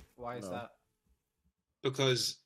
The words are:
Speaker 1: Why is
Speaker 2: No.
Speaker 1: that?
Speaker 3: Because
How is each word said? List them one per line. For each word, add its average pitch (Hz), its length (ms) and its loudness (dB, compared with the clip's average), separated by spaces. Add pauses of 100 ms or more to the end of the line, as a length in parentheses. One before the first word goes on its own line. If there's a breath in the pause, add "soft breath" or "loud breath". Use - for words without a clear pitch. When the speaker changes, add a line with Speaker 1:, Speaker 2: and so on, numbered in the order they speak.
(160)
Speaker 1:
Why 120 220 -8
is 110 80 -8
Speaker 2:
No. 92 60 -8
Speaker 1:
that? 117 180 -8 (1120)
Speaker 3:
Because 131 640 2